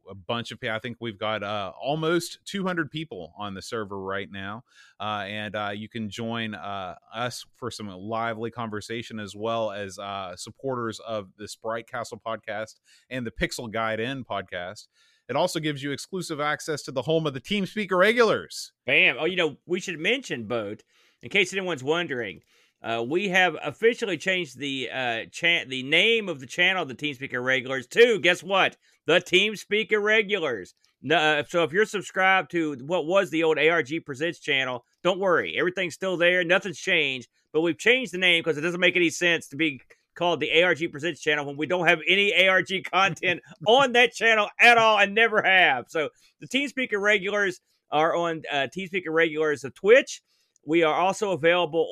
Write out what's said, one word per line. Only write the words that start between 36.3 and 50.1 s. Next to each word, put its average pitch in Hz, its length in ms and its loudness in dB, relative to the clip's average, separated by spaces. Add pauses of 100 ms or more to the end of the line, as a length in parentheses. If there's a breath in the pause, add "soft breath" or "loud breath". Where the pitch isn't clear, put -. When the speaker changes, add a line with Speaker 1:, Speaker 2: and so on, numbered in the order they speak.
Speaker 2:
Nothing's 185 360 0
changed. 143 480 -2 (240)
But 156 100 2
we've 170 160 0
changed 247 340 2
the 180 60 -8
name 175 260 4
'cause 160 140 0
it 147 40 -6
doesn't 175 180 -2
make 180 160 4
any 175 140 4
sense 170 380 0
to - 80 -16
be 143 260 -2 (340)
called 170 240 0
the 139 120 -2
A 160 120 6
R 180 120 4
G 160 120 -4
Presents 147 340 -6
channel 147 240 0
when 143 120 -10
we 151 100 -2
don't 180 200 2
have 170 200 4
any 196 260 4
A 185 160 6
R 185 120 4
G 185 200 -4
content 180 600 0 (120 loud breath)
<laughs> - 140 -10
on 254 260 6
that 240 200 4
channel 214 360 2 (100)
at 233 180 10
all 220 220 6
and 196 160 2
never 214 260 4
have. 160 480 4
So 151 200 -2 (300 soft breath)
the 135 80 -16
TeamSpeak 262 440 -2
Irregulars 202 720 0 (280)
are 156 260 2
on, 165 360 -2
uh, 139 240 0
TeamSpeak 185 300 -6
Irregulars 156 580 0
of 127 100 -10
Twitch. 247 480 4 (460)